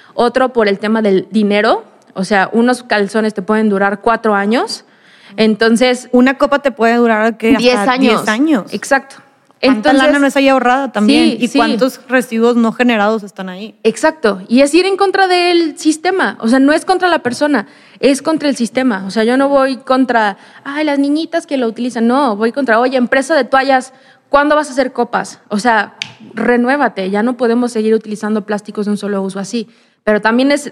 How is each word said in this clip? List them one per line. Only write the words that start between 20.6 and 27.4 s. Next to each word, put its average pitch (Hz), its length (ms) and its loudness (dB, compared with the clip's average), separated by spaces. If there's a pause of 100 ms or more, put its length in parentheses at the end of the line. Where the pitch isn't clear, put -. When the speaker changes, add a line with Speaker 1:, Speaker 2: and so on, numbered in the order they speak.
Speaker 1:
"Ay, 285 200 -6
las 285 140 -2
niñitas 320 480 -2
que 285 100 -4
lo 247 100 -2
utilizan". 233 400 -4
No, 247 300 0
voy 226 160 -2
contra, 262 260 0
"Oye, 254 200 0
empresa 269 360 0
de 269 100 2
toallas, 262 500 0 (340)
¿cuándo 294 260 2
vas 294 140 -2
a 269 40 -14
hacer 262 200 -2
copas? 208 560 -6
O 214 100 -4
sea, 220 360 0 (400)
renuévate, 240 760 0
ya 202 140 -2
no 240 160 -2
podemos 240 340 0